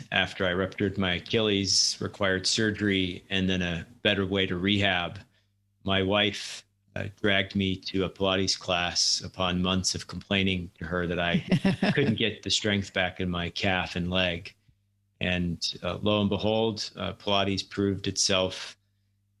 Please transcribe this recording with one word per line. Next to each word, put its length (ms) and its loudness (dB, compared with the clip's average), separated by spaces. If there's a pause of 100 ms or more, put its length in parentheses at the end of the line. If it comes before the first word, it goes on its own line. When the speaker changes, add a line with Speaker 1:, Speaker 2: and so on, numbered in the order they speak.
(120)
Speaker 1:
after 360 0
I 60 2
ruptured 440 0
my 200 2
Achilles, 840 0
required 460 0
surgery, 840 0
and 180 0
then 140 2
a 240 -2 (160)
better 240 2
way 220 0
to 100 -2
rehab. 640 2 (640)
My 180 2
wife, 600 0 (320)
uh, 100 -6 (160)
dragged 340 2
me 200 2
to 280 -2
a 60 -2
Pilates 480 0
class 680 0
upon 360 -2
months 340 0
of 100 -8
complaining 720 -2
to 80 -10
her 220 -2
that 120 -2
I 240 0 (460)
Speaker 2:
<laughs> 60 2
Speaker 1:
couldn't 240 2
get 240 -2
the 80 -4
strength 420 0
back 260 -2
in 100 0
my 200 -2
calf 460 0
and 160 -2
leg. 420 -2 (640)
And, 400 0 (220)
uh, 220 -4
lo 180 4
and 80 2
behold, 640 0
uh, 180 -6
Pilates 540 0
proved 400 -2
itself 720 0 (640)